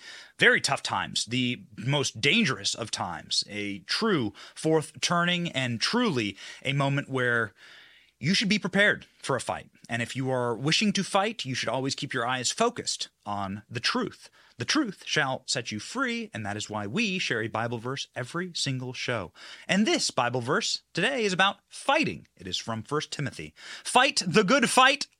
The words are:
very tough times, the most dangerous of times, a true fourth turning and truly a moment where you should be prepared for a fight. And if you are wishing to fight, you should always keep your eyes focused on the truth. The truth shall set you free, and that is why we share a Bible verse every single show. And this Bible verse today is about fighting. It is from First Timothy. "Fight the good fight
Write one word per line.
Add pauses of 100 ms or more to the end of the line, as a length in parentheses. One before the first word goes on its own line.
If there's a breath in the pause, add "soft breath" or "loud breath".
(380 loud breath)
very
tough
times,
the (160)
most
dangerous
of
times,
a
true (200 loud breath)
fourth
turning
and
truly (260 loud breath)
a
moment
where (680 loud breath)
you
should
be
prepared (120)
for
a
fight. (180)
And
if
you
are
wishing
to
fight,
you
should
always
keep
your
eyes
focused (180)
on
the
truth. (280 soft breath)
The
truth
shall
set
you
free,
and
that
is
why
we
share
a
Bible
verse
every
single
show. (340 loud breath)
And
this
Bible
verse (120)
today
is
about (100)
fighting. (120)
It
is
from
First
Timothy. (300 loud breath)
"Fight
the
good
fight (120)